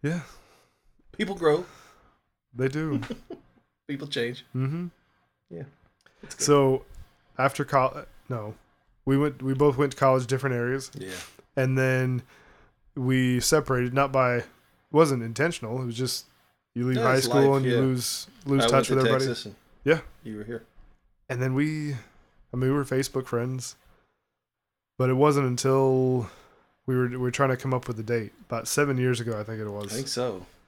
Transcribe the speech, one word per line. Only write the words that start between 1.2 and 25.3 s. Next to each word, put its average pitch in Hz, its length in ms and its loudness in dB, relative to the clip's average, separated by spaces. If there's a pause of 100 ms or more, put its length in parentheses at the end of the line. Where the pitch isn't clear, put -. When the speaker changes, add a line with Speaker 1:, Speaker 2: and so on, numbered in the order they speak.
Speaker 2:
grow. 170 320 2 (880)
Speaker 1:
They 127 140 -2
do. 147 340 -2 (440)
Speaker 2:
<laughs> - 420 -20
People 143 180 -8
change. 120 400 -6 (100)
Speaker 1:
Mm-hmm. 151 340 -4 (600)
Speaker 2:
Yeah. 170 140 -12 (580)
That's - 140 -18
good. - 80 -6
Speaker 1:
So, 139 420 4 (540)
after 135 260 0
col-, 135 380 0 (260)
no, 110 240 -8 (520)
we 135 120 2
went, 143 240 0
we 131 140 -2
both 139 200 4
went 139 180 0
to - 40 -16
college, 131 300 4
different 131 280 -2
areas. 127 400 -4
Speaker 2:
Yeah. 95 140 -12 (460)
Speaker 1:
And 131 200 0
then 127 460 0 (760)
we 127 440 2
separated, 123 520 0
not 135 200 2
by, 123 320 2 (480)
wasn't 143 320 4
intentional. 123 580 -4
It 127 60 -6
was 113 100 -8
just, 123 280 -4 (500)
you 120 100 -2
leave 127 120 0
Speaker 2:
No, - 80 0
Speaker 1:
high 127 100 6
Speaker 2:
it's 131 100 2
Speaker 1:
school 127 160 4
Speaker 2:
life, 139 160 6
Speaker 1:
and 131 80 0
you 127 80 2
Speaker 2:
yeah. 120 60 4
Speaker 1:
lose, 131 480 -2 (180)
lose 139 200 2
Speaker 2:
I - 20 4
Speaker 1:
touch 117 40 4
Speaker 2:
went 127 140 4
to 131 120 0
Speaker 1:
with 131 100 4
everybody. 131 180 2
Speaker 2:
Texas 123 220 -4
and 101 80 -16 (280)
Speaker 1:
Yeah. 151 180 2 (220)
Speaker 2:
you 110 140 -12
were 104 60 -12
here. 113 200 -10 (640)
Speaker 1:
And 123 140 -4
then 131 140 0
we, 151 380 -2 (600)
I 127 40 -4
mean, 131 120 2
we 139 60 2
were 143 80 0
Facebook 131 440 -2
friends, 123 500 -4 (1200)
but 127 120 0
it 131 40 2
wasn't 139 340 4